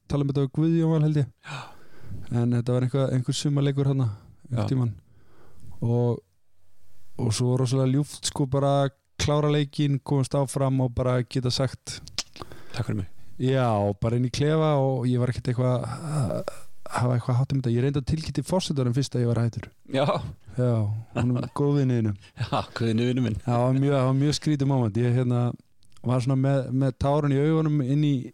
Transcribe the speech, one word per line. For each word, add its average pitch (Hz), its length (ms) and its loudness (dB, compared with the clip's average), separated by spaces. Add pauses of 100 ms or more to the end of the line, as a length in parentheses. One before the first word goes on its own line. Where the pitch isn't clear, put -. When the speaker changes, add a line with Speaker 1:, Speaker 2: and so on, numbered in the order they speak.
Speaker 1:
tala 143 180 0
um 139 60 0
þetta 139 100 0
við 135 120 -2
Guðjón 165 380 2
Val, 156 120 4
held 151 180 2
ég. 123 60 0 (180)
Speaker 2:
Já. 143 140 -12 (720)
Speaker 1:
En 120 220 2
þetta 120 220 0
var 123 100 2
eitthvað, 127 300 0
einhver 131 240 0
sumarleikur 139 520 2
þarna, 135 200 2 (320)
einhvern 110 240 -2
Speaker 2:
Já. 101 40 0
Speaker 1:
tímann. 123 240 0 (840)
Og, 120 420 0 (1000)
og 117 160 0
svo 123 240 0
rosalega 131 360 2
ljúft, 143 340 -2
sko, - 180 -2
bara 139 440 2 (280)
klára 147 340 2
leikinn, 143 480 2
komast 139 360 0
áfram 135 460 0
og 127 140 0
bara 127 280 2
geta 123 280 -2
sagt - 500 -4 (720)
Speaker 2:
„Takk - 140 -4
fyrir 107 100 -2
mig.“ 92 100 -4 (300)
Speaker 1:
Já, 127 320 2
og 101 300 2
bara 117 160 0
inn 123 100 2
í 120 60 -2
klefa 156 440 2
og 131 320 2
ég 123 120 2
var 123 100 2
ekkert - 220 -4
eitthvað 123 320 0
að 123 600 -4 (440)
hafa 123 280 0
eitthvað 120 220 0
hátt 135 160 0
um 139 80 0
þetta. 117 140 0
Ég 120 80 2
reyndi 143 160 0
að 127 80 -6
tilkynnti 156 360 -2
forsetanum 135 520 0
fyrst 135 200 -2
að 123 60 2
ég 120 60 2
var 117 160 2
hættur. - 240 -4 (180)
Speaker 2:
Já. 135 200 0 (520)
Speaker 1:
Já, 123 140 2 (400)
honum 123 260 0 (100)
Speaker 2:
<laughs> - 120 -6
Speaker 1:
góðvinniðinum. 127 560 2 (180)
Speaker 2:
Já, 117 300 -2 (100)
Guðni 113 320 0
vinur 127 180 0
minn. 107 120 0
Speaker 1:
Já, - 100 -8
það 120 160 2
var 127 120 2
mjög, 139 200 2
það 131 140 2
var 135 120 2
mjög 147 160 2
skrítið 139 320 0
moment. 120 300 2
Ég, 120 180 2
hérna, 123 260 2 (600)
var 123 180 0
svona 131 180 2
með, 135 320 2
með 131 260 0
tárin 143 380 2
í 135 40 2
augunum 156 420 2
inn 139 220 2
í 147 100 4 (200)